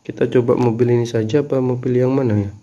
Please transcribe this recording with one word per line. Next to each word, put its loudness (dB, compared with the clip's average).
Kita -6
coba 2
mobil 0
ini 2
saja -2
apa -2
mobil -2
yang 2
mana 0
ya? -12